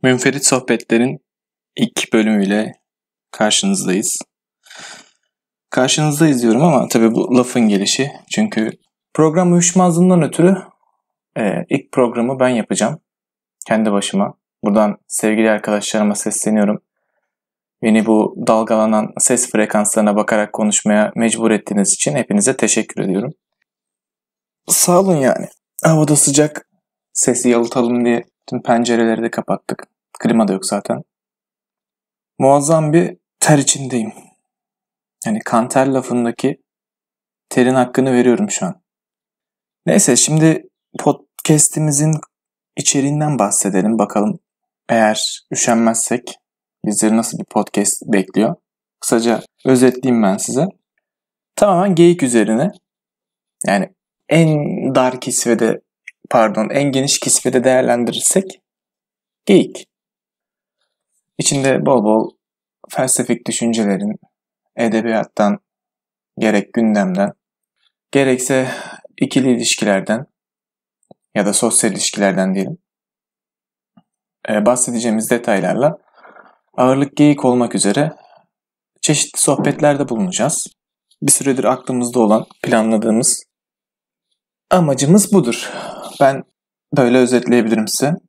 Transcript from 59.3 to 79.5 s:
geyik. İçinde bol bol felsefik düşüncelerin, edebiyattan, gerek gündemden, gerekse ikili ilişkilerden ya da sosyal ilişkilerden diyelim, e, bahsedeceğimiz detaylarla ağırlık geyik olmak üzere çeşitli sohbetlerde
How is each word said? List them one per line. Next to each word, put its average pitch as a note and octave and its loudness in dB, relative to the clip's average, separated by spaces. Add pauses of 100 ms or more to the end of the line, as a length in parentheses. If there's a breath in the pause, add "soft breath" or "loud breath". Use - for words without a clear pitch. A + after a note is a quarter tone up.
geyik. - 2 (1500)
İçinde C3+ 0
bol B2 2
bol A2 0 (600)
felsefik B2+ -4
düşüncelerin, A2 -2 (580)
edebiyattan, A2 -2 (800)
gerek G#2 0
gündemden, G2+ 0 (800)
gerekse C3 0 (480 loud breath)
ikili C3 0
ilişkilerden A2 -2 (1080)
ya G2+ 0
da G#2 -2
sosyal A2 0
ilişkilerden F#2+ -2
diyelim, F#2+ -6 (1700)
e, G#2 0
bahsedeceğimiz A#2 -2
detaylarla A#2 -2 (800 soft breath)
ağırlık C3+ 0
geyik D3 4
olmak B2 0
üzere G2+ 0 (880 soft breath)
çeşitli - -2
sohbetlerde C#3+ 0